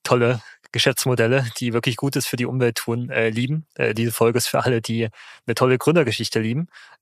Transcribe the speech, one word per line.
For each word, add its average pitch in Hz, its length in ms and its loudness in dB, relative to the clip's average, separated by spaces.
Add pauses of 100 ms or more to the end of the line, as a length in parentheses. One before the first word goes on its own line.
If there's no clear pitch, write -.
tolle 120 380 2 (320)
Geschäftsmodelle, 123 720 2 (120)
die 120 140 -4
wirklich 117 240 0
Gutes 139 320 -2
für - 80 -4
die 120 100 -2
Umwelt 123 300 0
tun, 123 340 -4
äh, 117 200 0
lieben. 127 360 -2 (100)
Äh, 117 180 0
diese 117 180 0
Folge 117 260 2
ist 120 100 0
für 135 180 0
alle, 120 160 0
die 113 260 -2 (380)
eine 117 100 -4
tolle 127 220 4
Gründergeschichte 120 640 0
lieben. 123 260 -2 (340)